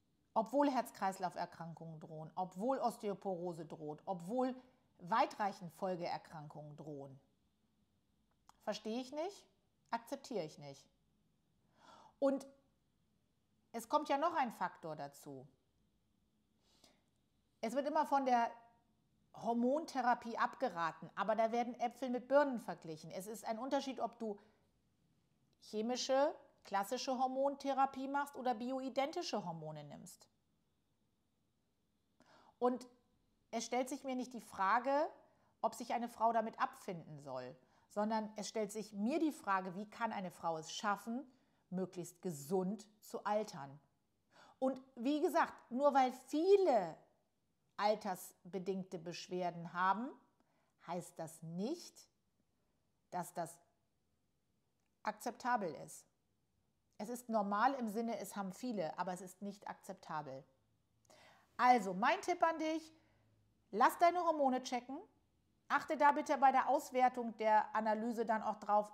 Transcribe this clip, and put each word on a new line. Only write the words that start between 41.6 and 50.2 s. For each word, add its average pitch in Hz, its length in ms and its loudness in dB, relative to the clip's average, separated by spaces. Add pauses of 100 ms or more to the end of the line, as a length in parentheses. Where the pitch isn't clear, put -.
möglichst 180 520 -4
gesund 185 640 -2 (140)
zu - 240 -10
altern. 185 560 -4 (800)
Und 262 240 0 (120)
wie 277 260 0
gesagt, 302 340 4 (160)
nur 277 240 4
weil 262 180 6 (160)
viele 311 680 6 (800)
altersbedingte 190 1200 -2
Beschwerden 175 720 -4
haben, 196 380 2 (760)